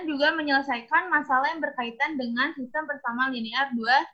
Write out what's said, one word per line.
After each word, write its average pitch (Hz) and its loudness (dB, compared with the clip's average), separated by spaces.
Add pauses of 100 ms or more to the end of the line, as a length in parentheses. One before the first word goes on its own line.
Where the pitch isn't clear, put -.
juga 294 2
menyelesaikan 285 0
masalah 294 2
yang 320 -6
berkaitan 285 -4
dengan 247 -2
sistem 302 -4
persamaan 254 -2
linear 247 -2
dua 240 4 (120)